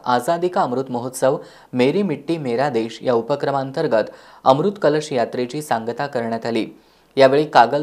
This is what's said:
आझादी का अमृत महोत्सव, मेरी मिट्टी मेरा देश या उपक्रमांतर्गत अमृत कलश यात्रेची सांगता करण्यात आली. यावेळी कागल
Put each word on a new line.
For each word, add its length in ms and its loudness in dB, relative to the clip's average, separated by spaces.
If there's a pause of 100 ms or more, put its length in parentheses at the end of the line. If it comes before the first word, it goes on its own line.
आझादी 440 0
का 140 0
अमृत 260 -2
महोत्सव, 480 -2 (360)
मेरी 300 2
मिट्टी 360 -4
मेरा 300 -2
देश 340 -4
या 120 0
उपक्रमांतर्गत 960 -2 (340)
अमृत 280 4 (100)
कलश 300 0
यात्रेची 500 -4
सांगता 440 -4
करण्यात 400 -6
आली. 200 -2 (500)
यावेळी 280 6
कागल 380 4